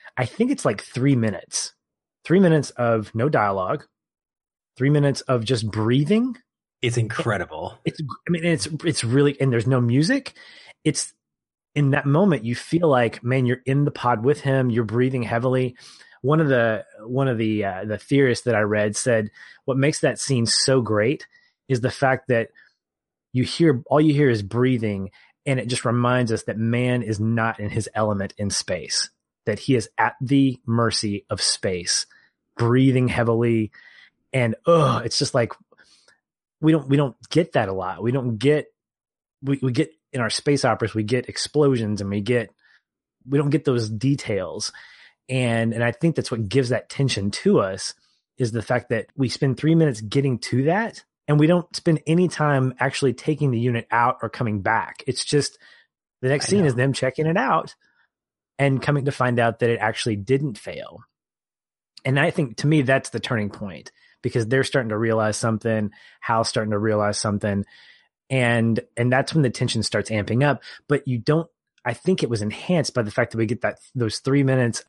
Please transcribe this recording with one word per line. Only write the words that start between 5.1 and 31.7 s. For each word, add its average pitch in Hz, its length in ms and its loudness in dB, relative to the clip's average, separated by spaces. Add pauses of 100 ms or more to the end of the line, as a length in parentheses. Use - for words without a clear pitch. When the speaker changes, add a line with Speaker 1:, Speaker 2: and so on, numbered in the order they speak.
Speaker 1:
of 120 220 0
just 113 240 -2
breathing. 147 680 2 (460)
Speaker 2:
It's 117 140 0
incredible. 101 880 -4
Speaker 1:
It's, - 160 -6
I 143 300 -8
mean, 170 140 0
it's, 170 240 0 (160)
it's 156 180 -2
really, 139 380 2
and 135 120 2
there's 113 140 2
no 127 140 2
music. 151 540 2 (500)
It's, - 280 -2 (600)
in 147 160 2
that 139 160 0
moment, 147 380 4
you 117 100 -2
feel 165 340 0
like, 123 360 2
man, 127 200 0
you're 123 220 0
in 139 180 2
the 143 60 0
pod 120 340 -2
with 143 160 2
him. 135 300 0
You're 117 140 0
breathing 123 400 0
heavily. 127 520 -2 (460)
One 151 180 2
of 156 80 2
the, 117 380 2 (180)
one 127 220 -2
of 120 120 -2
the, 110 260 0
uh, 95 220 -4
the 104 120 -6
theorists 135 460 2
that 117 100 2
I 104 60 4
read 107 360 0
said 110 360 0 (320)
what 131 120 -2
makes 139 240 0
that 127 200 0
scene 120 260 0
so 131 340 2
great 107 460 0 (420)
is 127 120 0
the 120 100 0
fact 131 380 0
that 117 220 0 (840)
you 127 100 0
hear, 143 440 2
all 143 140 2
you 156 140 4
hear 143 160 4
is 107 140 0
breathing, 110 640 0 (340)
and 135 140 0
it 110 80 -6
just 120 180 -4
reminds 120 460 2
us 110 140 -2
that 107 120 -6
man 120 460 0
is 104 160 -4
not 113 400 0
in 104 100 -4
his 110 240 -4
element 104 460 -2
in 101 100 -4
space, - 600 -4 (340)
that - 140 -2
he - 160 0
is 113 240 0
at 117 220 2
the 135 440 2
mercy 113 640 -2
of 98 140 -4
space, - 640 -2 (500)